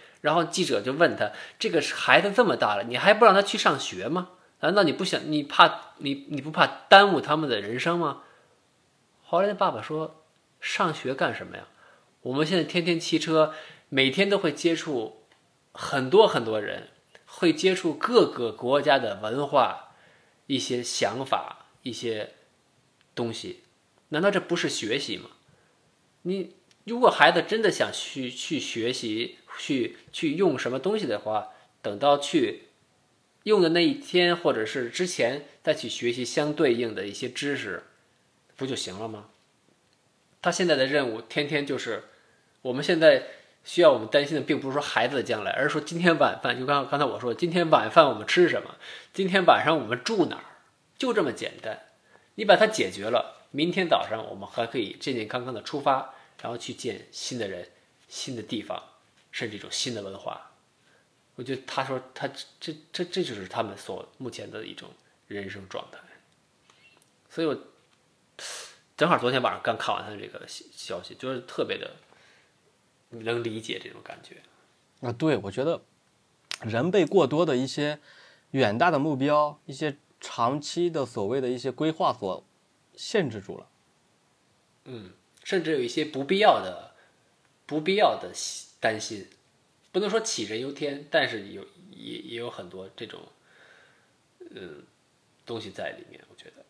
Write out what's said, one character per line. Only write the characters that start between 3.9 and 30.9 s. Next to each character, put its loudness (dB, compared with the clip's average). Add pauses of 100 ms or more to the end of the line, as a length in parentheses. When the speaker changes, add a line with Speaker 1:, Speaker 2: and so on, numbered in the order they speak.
Speaker 1:
吗？ -4 (320)
难 2
道 6
你 4
不 -6
想， -4
你 0
怕， 4
你， -6
你 -6
不 -10
怕 4 (220)
耽 12
误 2
他 0
们 0
的 0
人 -6
生 0
吗？” -4 (1000)
后 2
来 2
那 -2
爸 2
爸 -4
说 -8 (380)
：“上 0
学 -6
干 -2
什 -12
么 -14
呀？ -16 (540)
我 -6
们 0
现 2
在 2
天 -2
天 2
骑 0
车， 2 (360)
每 4
天 2
都 4
会 0
接 2
触 -6 (480)
很 -4
多 10
很 2
多 -2
人， -8 (380)
会 2
接 2
触 -2
各 6
个 -2
国 2
家 6
的 -4
文 -2
化、 0 (540)
一 0
些 -4
想 -2
法、 -4 (160)
一 -8
些 -6 (840)
东 -4
西， -12 (440)
难 -4
道 4
这 0
不 -2
是 -2
学 -4
习 -8
吗？” -18 (960)
你 -6 (300)
如 -6
果 6
孩 6
子 4
真 -2
的 4
想 0
去， -8
去 -6
学 -4
习、 -6 (180)
去， -4 (160)
去 -2
用 2
什 -4
么 -4
东 -2